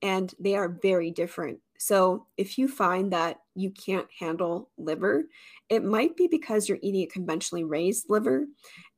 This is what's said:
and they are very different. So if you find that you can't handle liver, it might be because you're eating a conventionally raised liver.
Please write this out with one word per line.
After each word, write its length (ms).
and 380
they 160
are 120
very 300
different. 480
So 580
if 220
you 100
find 460
that 260
you 160
can't 360
handle 600
liver, 480
it 140
might 340
be 100
because 400
you're 140
eating 220
a 40
conventionally 560
raised 460
liver. 380